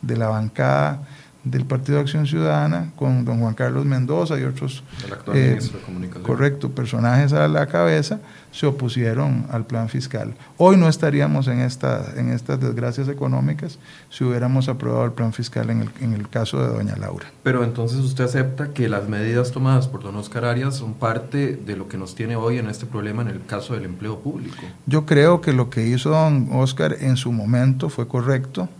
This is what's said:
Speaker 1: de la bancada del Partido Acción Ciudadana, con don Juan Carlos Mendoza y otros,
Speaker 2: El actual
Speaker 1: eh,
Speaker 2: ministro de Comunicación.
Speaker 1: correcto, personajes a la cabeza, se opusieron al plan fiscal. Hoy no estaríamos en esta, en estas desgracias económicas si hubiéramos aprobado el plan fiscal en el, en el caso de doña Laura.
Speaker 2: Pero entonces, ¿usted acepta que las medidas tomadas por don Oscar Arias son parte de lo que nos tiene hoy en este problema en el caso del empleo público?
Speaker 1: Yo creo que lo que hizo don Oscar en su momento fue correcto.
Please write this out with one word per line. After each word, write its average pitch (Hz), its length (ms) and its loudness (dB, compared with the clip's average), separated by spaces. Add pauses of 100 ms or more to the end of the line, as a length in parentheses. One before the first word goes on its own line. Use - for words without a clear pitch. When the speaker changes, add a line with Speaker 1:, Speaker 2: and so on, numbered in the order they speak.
Speaker 1:
de 120 160 -2
la 113 100 0
bancada 135 720 0 (500)
del 131 140 0
Partido 135 340 0
Acción 147 280 0
Ciudadana, 156 680 0
con 127 300 2
don 120 140 0
Juan 113 140 2
Carlos 127 320 0
Mendoza 143 540 0
y 131 40 -2
otros, 131 400 -6 (220)
Speaker 2:
El - 80 -10
actual - 240 -2
Speaker 1:
eh, 131 120 6
Speaker 2:
ministro - 300 -2
de - 60 -16
Comunicación. 90 380 -8
Speaker 1:
correcto, 131 480 0
personajes 123 640 2
a 151 140 4
la 151 200 2
cabeza, 170 520 2 (320)
se - 140 -4
opusieron 123 840 0
al 113 140 -4
plan 113 220 -4
fiscal. 117 460 -6 (240)
Hoy 185 200 8
no 170 100 8
estaríamos 147 600 2
en 123 120 0
esta, - 560 -2
en 123 140 0
estas 123 300 -2
desgracias 120 480 -2
económicas 139 680 -2 (320)
si - 140 -6
hubiéramos 127 440 2
aprobado 120 380 0
el 120 60 -2
plan 117 200 -2
fiscal 113 380 -4
en 113 120 0
el, 107 80 -4 (120)
en 117 120 -2
el 104 140 -6
caso 117 340 -4
de 123 80 0
doña 104 260 -2
Laura. 95 320 -8 (160)
Speaker 2:
Pero 123 200 2
entonces, 120 360 -2
¿usted 131 240 0
acepta 135 500 -2
que 117 160 0
las 101 180 -2
medidas 113 440 0
tomadas 131 360 4
por 101 140 -6
don 98 140 -10
Oscar 117 300 -6
Arias 127 300 0
son 113 200 -6
parte 117 600 -2
de 101 200 -8
lo 95 120 -10
que - 100 -10
nos 92 180 -10
tiene 113 200 -4
hoy 117 220 0
en 113 100 -2
este 107 200 -8
problema 107 340 -4
en 120 60 -2
el 92 180 -8
caso 107 300 -6
del 98 100 -6
empleo 95 340 -8
público? - 380 -8 (300)
Speaker 1:
Yo 151 180 2
creo 160 360 6
que 151 120 0
lo 123 160 2
que 113 160 -2
hizo 127 240 2
don 151 420 4
Oscar 131 480 2
en 131 160 2
su 131 160 -2
momento 123 580 2
fue 117 180 -4
correcto. 131 640 -2 (100)